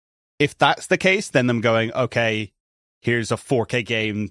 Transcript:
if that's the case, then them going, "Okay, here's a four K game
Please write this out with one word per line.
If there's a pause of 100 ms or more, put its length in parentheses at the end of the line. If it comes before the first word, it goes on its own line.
(400)
if
that's
the
case,
then
them
going,
"Okay, (480)
here's
a
four
K
game